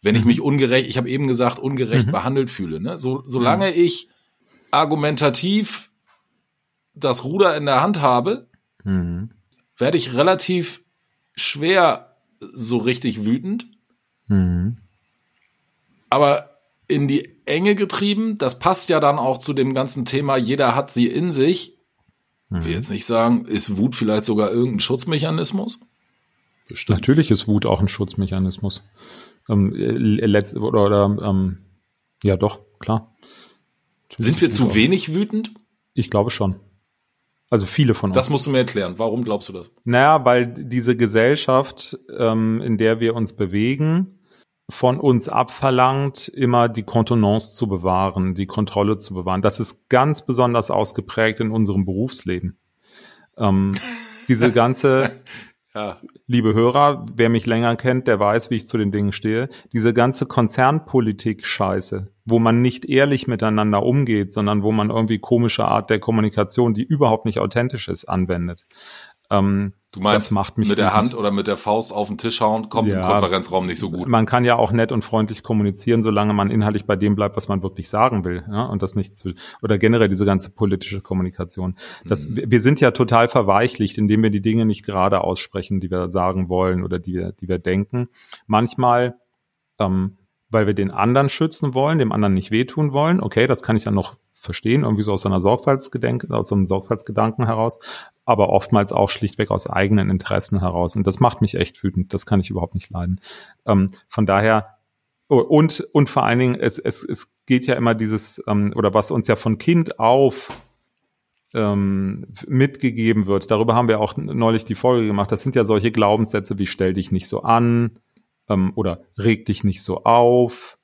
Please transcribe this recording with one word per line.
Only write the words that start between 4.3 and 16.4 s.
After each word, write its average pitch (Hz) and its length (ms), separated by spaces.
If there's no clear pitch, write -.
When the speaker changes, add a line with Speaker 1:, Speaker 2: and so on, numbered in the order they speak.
Speaker 1:
argumentativ 151 1160
das 143 280
Ruder 170 320
in 147 100
der 135 160
Hand 180 200
habe, 143 480
Speaker 2:
Mhm. 92 460
Speaker 1:
werde 147 200
ich 131 180
relativ 180 680
schwer 160 840
so 120 240
richtig 113 480
wütend. 185 420
Speaker 2:
Mhm. 95 500
Speaker 1:
Aber 143 400